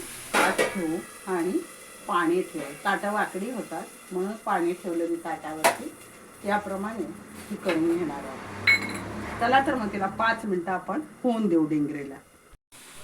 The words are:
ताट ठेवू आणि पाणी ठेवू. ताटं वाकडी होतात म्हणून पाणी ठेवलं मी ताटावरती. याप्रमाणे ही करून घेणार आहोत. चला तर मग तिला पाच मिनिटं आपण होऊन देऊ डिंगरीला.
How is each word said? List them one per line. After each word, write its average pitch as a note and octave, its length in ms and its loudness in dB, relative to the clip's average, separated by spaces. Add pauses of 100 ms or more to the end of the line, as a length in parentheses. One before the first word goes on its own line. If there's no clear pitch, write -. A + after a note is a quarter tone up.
(340)
ताट - 280 4
ठेवू E3+ 360 0 (360)
आणि F3+ 240 2 (500)
पाणी F3 340 4
ठेवू. C#3+ 320 -6 (120)
ताटं G3+ 260 2
वाकडी G3+ 400 0
होतात F3+ 320 -6 (280)
म्हणून F#3 200 0 (140)
पाणी F3+ 280 2
ठेवलं E3+ 340 -2
मी E3+ 80 -2
ताटावरती. D#3 760 -2 (560)
याप्रमाणे G3+ 560 0 (460)
ही G#3 60 -6
करून E3+ 420 4
घेणार D3 260 -2
आहोत. - 1160 -2
चला B3+ 280 6
तर C#4 80 4
मग G#3+ 180 0
तिला G3 120 0
पाच A3 400 2
मिनिटं F3+ 260 0
आपण F#3+ 300 -2 (220)
होऊन A3+ 240 4
देऊ E3 200 6
डिंगरीला. C#3+ 480 0 (880)